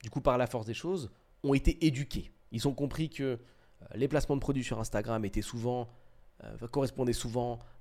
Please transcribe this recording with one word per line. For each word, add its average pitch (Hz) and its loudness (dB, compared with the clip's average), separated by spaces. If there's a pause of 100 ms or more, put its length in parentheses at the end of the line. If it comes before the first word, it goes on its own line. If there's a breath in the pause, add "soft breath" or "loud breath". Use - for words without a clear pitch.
du 120 -8
coup 127 -4
par 123 4
la 123 4
force 117 -4
des 110 -6
choses, 160 -4 (320 soft breath)
ont 139 4
été 139 4
éduqués. 143 0 (180)
Ils 120 -2
ont 139 2
compris 143 -2
que, - -6
euh, 127 0 (560 soft breath)
les 123 2
placements 143 4
de 139 2
produits 135 0
sur 117 -2
Instagram 110 0
étaient 101 0
souvent, 120 -2 (540 soft breath)
euh, 110 -12 (120)
correspondaient 131 0
souvent 120 -2 (220 loud breath)